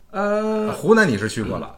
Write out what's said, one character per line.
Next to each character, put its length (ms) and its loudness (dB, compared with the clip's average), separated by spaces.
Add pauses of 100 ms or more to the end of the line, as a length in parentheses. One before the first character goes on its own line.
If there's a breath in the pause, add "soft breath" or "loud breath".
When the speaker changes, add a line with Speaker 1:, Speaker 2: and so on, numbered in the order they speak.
(100)
Speaker 1:
呃， 580 -2
Speaker 2:
啊， 40 -4
湖 220 4
南 120 6
你 120 0
是 100 -2
去 160 -6
过 140 -6
了。 200 -14